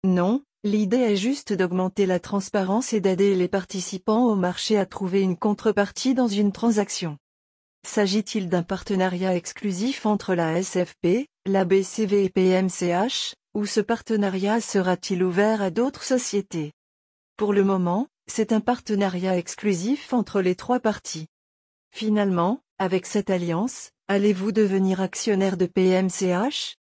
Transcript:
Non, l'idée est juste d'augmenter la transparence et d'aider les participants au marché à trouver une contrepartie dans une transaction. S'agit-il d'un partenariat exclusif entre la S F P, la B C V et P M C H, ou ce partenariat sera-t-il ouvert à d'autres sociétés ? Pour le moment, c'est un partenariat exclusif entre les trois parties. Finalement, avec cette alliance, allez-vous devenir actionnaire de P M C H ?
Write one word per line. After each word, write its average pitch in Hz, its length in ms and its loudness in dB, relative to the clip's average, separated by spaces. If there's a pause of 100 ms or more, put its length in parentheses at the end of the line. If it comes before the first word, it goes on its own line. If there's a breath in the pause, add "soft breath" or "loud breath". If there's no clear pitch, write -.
Non, 190 400 2 (200)
l'idée 208 340 2
est 226 180 2
juste 226 360 -2
d'augmenter 185 540 0
la 180 140 0
transparence 202 760 -2
et 208 80 0
d'aider 190 320 4
les 180 140 2
participants 196 800 -2
au 214 100 2
marché 180 420 0
à 190 80 2
trouver 196 360 -2
une 185 140 0
contrepartie 208 800 0
dans 247 140 2
une 202 240 2
transaction. 202 680 -2 (720)
S'agit-il 202 600 -2
d'un 175 120 2
partenariat 185 760 -2
exclusif 202 680 -4
entre 202 300 0
la 165 240 0
S 185 180 -4
F 180 240 -2
P, 220 260 2 (200)
la 190 180 2
B 190 160 4
C 214 240 -2
V 202 200 2
et 185 40 -2
P 185 200 2
M 185 200 2
C 175 200 -2
H, 190 440 -2 (220)
ou 208 100 -2
ce 208 140 0
partenariat 208 840 0
sera-t-il 180 600 0
ouvert 202 400 2
à 185 80 0
d'autres 240 320 -2
sociétés ? 196 720 -2 (600)
Pour 208 160 0
le 196 120 4
moment, 190 420 2 (240)
c'est 220 220 -2
un 220 80 4
partenariat 190 800 0
exclusif 202 760 -2
entre 202 280 0
les 180 120 2
trois 247 260 -2
parties. 180 460 -4 (680)
Finalement, 202 680 0 (200)
avec 185 280 -2
cette 202 240 -2
alliance, 175 580 -4 (180)
allez-vous 202 440 2
devenir 190 500 2
actionnaire 190 560 0
de 180 80 2
P 185 220 2
M 185 220 4
C 185 180 -2
H ? 196 540 -2